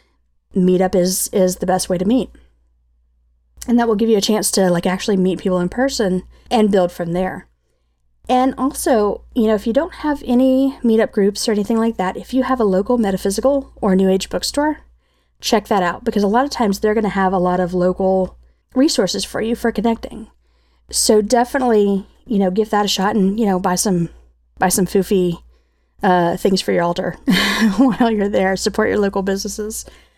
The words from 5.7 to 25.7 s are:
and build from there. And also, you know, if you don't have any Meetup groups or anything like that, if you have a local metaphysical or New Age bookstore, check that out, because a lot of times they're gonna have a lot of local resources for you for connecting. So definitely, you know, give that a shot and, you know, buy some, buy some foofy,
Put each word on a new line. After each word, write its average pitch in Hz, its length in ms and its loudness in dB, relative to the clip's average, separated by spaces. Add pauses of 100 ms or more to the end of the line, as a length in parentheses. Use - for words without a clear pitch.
and 214 220 2
build 180 180 4
from 170 220 -6
there. 185 360 -6 (800)
And 262 300 2
also, 247 640 0 (100)
you 226 120 2
know, 220 80 2
if 208 120 -2
you 233 60 0
don't 302 240 0
have 294 300 -4
any 262 560 2
Meetup 220 300 2
groups 202 360 0
or 226 40 2
anything 208 260 0
like 226 180 -2
that, 190 200 -4
if - 180 -10
you 262 80 2
have 247 180 0
a 226 40 2
local 208 340 2
metaphysical 214 800 -2
or 196 180 0
New 190 140 4
Age 190 220 0
bookstore, 294 500 -2 (600)
check 208 280 -2
that 202 140 0
out, 175 220 -4
because 214 180 0
a 208 60 2
lot 240 160 2
of 285 60 -4
times 208 300 -2
they're 214 140 0
gonna 214 140 0
have 190 240 0
a 190 60 0
lot 180 220 0
of 180 120 -2
local 185 640 0 (380)
resources 233 500 0
for - 160 -8
you 226 140 -2
for 226 160 -2
connecting. 220 580 -4 (600)
So 214 320 2
definitely, 220 840 0 (200)
you 208 120 -2
know, 190 120 2
give 214 200 -2
that 208 140 0
a 202 40 -2
shot 202 260 -2
and, 196 240 0
you 233 80 2
know, 190 140 2
buy 185 160 0
some, 175 320 0 (500)
buy 185 120 0
some 180 160 0
foofy, 185 560 0 (600)